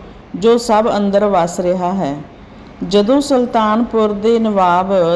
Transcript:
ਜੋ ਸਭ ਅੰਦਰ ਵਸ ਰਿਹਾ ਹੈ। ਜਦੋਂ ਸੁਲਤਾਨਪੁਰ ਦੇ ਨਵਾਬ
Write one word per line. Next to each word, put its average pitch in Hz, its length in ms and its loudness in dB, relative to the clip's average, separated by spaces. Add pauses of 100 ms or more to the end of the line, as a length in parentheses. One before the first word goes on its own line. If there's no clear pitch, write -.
(360)
ਜੋ 226 220 2
ਸਭ 220 380 0
ਅੰਦਰ 202 280 0
ਵਸ 180 360 0
ਰਿਹਾ 180 320 -2
ਹੈ। 151 240 -4 (720)
ਜਦੋਂ 208 320 2
ਸੁਲਤਾਨਪੁਰ 226 920 0
ਦੇ 220 260 0
ਨਵਾਬ 190 540 0 (240)